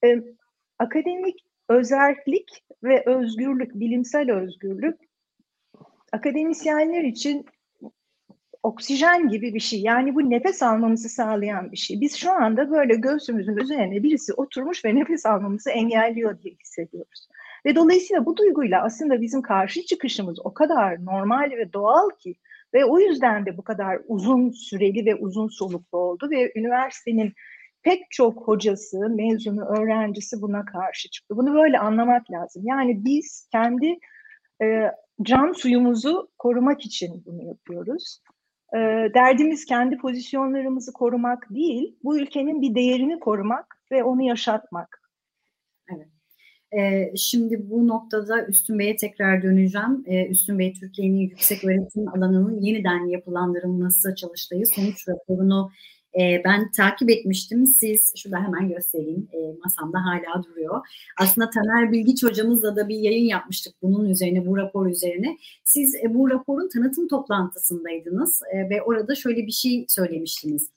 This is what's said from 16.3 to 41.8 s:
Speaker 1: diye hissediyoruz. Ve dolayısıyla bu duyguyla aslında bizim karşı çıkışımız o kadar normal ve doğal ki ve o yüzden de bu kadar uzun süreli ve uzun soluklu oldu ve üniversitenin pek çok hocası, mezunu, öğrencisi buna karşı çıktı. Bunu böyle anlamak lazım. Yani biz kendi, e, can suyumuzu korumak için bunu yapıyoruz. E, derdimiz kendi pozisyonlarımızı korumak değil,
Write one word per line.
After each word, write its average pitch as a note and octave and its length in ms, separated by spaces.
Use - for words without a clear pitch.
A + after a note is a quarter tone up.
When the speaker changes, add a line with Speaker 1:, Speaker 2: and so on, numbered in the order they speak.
Speaker 1:
diye F3+ 120
hissediyoruz. - 760
Ve C#4 100
dolayısıyla E4+ 500
bu E4 120
duyguyla C#4+ 460
aslında B3 380
bizim A#3+ 200
karşı G3 440
çıkışımız G3+ 600
o G3+ 80
kadar G#3+ 520
normal G3+ 460
ve A3+ 220
doğal B3 360
ki - 160
ve C4+ 120
o C#4 140
yüzden B3+ 460
de F3+ 120
bu E3+ 40
kadar F#3+ 460
uzun A#3 440
süreli G3+ 540
ve G#3+ 100
uzun G#3+ 320
soluklu F3+ 500
oldu F3+ 320
ve C4 260
üniversitenin A#3 800
pek F4+ 160
çok A#3 380
hocası, G#3 640
mezunu, A3 560
öğrencisi G#3+ 760
buna G3+ 240
karşı F#3 440
çıktı. - 280
Bunu C4 160
böyle D4+ 260
anlamak A#3 520
lazım. F3 340
Yani B3 400
biz C#4+ 460
kendi, B3 460
e, A3 300
can C4 300
suyumuzu B3 840
korumak B3 480
için F3 400
bunu E3+ 180
yapıyoruz. F3 800
E, A3+ 40
derdimiz C4 520
kendi B3+ 320
pozisyonlarımızı C4 960
korumak A#3+ 560
değil, C#4 540